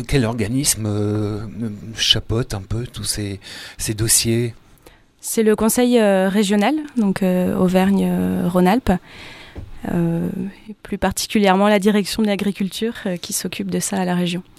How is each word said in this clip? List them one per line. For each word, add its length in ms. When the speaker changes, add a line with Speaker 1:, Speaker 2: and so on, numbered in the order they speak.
Speaker 1:
quel 160
organisme, 640
euh, 540
chapeaute 600
un 80
peu 240
tous 180
ces, 340
ces 160
dossiers ? 640
Speaker 2:
C'est 200
le 140
conseil, 420
euh, 300
régional, 460
donc, 260
euh, 340
Auvergne, 520
euh, 400
Rhône-Alpes. 440
Euh, 360
et 140
plus 160
particulièrement 720
la 120
direction 420
de 60
l'agriculture, 640
euh, 100
qui 160
s'occupe 380
de 100
ça 160
à 80
la 100
région. 300